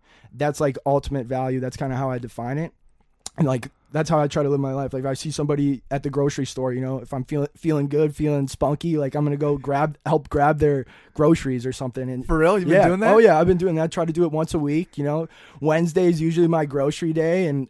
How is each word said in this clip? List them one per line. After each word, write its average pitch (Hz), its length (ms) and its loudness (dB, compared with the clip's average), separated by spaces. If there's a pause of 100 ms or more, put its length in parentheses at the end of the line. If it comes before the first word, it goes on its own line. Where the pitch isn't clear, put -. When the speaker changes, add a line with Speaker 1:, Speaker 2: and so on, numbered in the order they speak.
(320)
Speaker 1:
That's, 143 280 -2
like, 139 260 0
ultimate 139 400 -2
value. 131 320 -4
That's 127 180 -6
kinda 131 200 -6
how 135 140 -4
I 127 80 -6
define 120 400 -8
it. 165 140 -8 (640)
And, 156 100 2
like, 131 200 -4 (240)
that's 151 180 -2
how 165 80 4
I 147 100 2
try 151 140 -2
to 143 60 0
live 143 120 0
my 135 120 -4
life. 135 200 -6
Like, 131 80 -6
if 131 60 -6
I 135 80 -2
see 151 160 -8
somebody 143 600 -2
at 135 120 -4
the 147 80 -6
grocery 139 340 -2
store, 127 280 -4
you 123 80 -4
know, 131 180 -6
if 120 160 -12
I'm 127 100 -6
feeling, 147 320 -4
feeling 147 320 0
good, 147 280 0
feeling 147 320 0
spunky, 151 500 -2
like, 139 160 -4
I'm 147 100 0
gonna 143 120 0
go 147 220 0
grab, 139 460 -2
help 147 240 0
grab 147 300 2
their 143 280 2 (280)
groceries 143 500 2
or 131 80 -4
something. 127 380 -8
And 127 160 -8
Speaker 2:
For 160 120 0
real? 175 200 4
You've 180 100 0
been 170 100 4
Speaker 1:
yeah. 180 100 6
Speaker 2:
doing 185 120 0
that? 202 140 4
Speaker 1:
Oh, 220 40 8
yeah, 196 200 8
I've 170 80 4
been 185 120 4
doing 175 180 0
that. 160 160 0
Try 170 120 -2
to 165 80 -2
do 170 120 2
it 160 80 0
once 156 220 -2
a 175 40 -2
week, 147 400 -2
you 143 60 -4
know. 156 240 -4 (320)
Wednesday's 165 600 2
usually 165 280 2
my 165 160 2
grocery 143 480 -2
day, 165 340 0
and, 139 240 -2